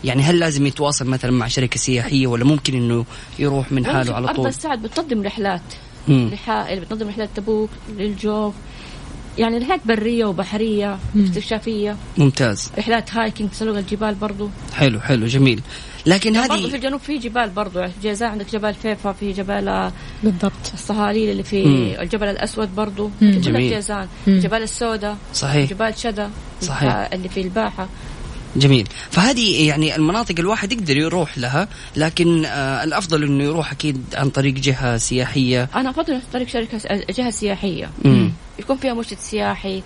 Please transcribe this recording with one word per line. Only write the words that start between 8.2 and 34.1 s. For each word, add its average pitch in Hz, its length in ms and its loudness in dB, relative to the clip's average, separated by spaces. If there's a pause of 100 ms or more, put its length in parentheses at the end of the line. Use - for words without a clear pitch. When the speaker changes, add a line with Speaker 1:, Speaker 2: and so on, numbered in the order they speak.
Speaker 2:
يعني 226 200 2
رحلات 277 280 0
برية 226 400 2
وبحرية، 202 760 -2 (160)
Speaker 3:
مم. 208 80 6
Speaker 2:
استكشافية. 208 720 -2 (220)
Speaker 1:
ممتاز. 135 600 2
Speaker 2:
رحلات 220 360 0
هايكينج، 220 360 -2
تسلق 220 280 -2
الجبال 202 380 -2
برضو. 208 340 -4 (240)
Speaker 1:
حلو، 127 260 4
حلو، 117 280 2
جميل. 127 340 4 (440)
لكن 196 280 4
Speaker 2:
برضو 254 200 2
Speaker 1:
هذه 190 160 0
Speaker 2:
في 277 60 -6
الجنوب 269 240 -2
في 294 180 -4
جبال 233 320 -2
برضو، 185 300 -4 (220)
جيزان 214 300 -2
عندك 208 220 -6
جبل 214 200 -2
فيفا، 208 380 -4
في 202 200 -4
جبال، 196 360 -2
آه، 190 240 -2 (320)
Speaker 3:
بالضبط. 196 500 0
Speaker 2:
الصهاليل 208 560 0
اللي 196 140 -2
في 196 220 2
Speaker 1:
مم. 135 340 6
Speaker 2:
الجبل 208 280 -2
الأسود 202 480 -2
برضو، 208 340 -2 (120)
Speaker 3:
مم. 208 100 10
Speaker 2:
في 196 60 8
كل 180 40 4
Speaker 1:
جميل. 127 320 4
Speaker 2:
جيزان، 202 340 -4 (200)
Speaker 3:
مم. 196 120 8
Speaker 2:
جبال 208 240 2
السودا، 220 520 -2 (180)
Speaker 1:
صحيح. 139 360 2
Speaker 2:
جبال 220 280 -2
شدا، 208 320 -4 (320)
Speaker 1:
صحيح. 139 320 0
Speaker 2:
آه، - 220 -2
اللي 185 140 -6
في 196 120 -4
الباحة. 190 480 -4 (680)
Speaker 1:
جميل. 131 320 6 (240)
فهذه 196 560 4
يعني 151 280 2
المناطق 180 440 2
الواحد 202 320 0
يقدر 180 260 2
يروح 160 400 0
لها، 135 300 0 (280)
لكن، 160 500 4
آه، 135 380 -2
الأفضل 156 400 0
إنه 139 200 2
يروح 151 280 0
أكيد 139 320 -4 (120)